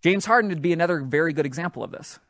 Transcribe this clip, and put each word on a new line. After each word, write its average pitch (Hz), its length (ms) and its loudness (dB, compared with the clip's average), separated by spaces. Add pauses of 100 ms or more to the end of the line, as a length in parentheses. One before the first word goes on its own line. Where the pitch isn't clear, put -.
James 190 240 2
Harden 226 220 4
would 165 140 -4
be 170 100 2
another 170 280 2
very 147 320 0
good 147 120 0
example 143 380 -6
of 101 80 -8
this - 280 -16 (100)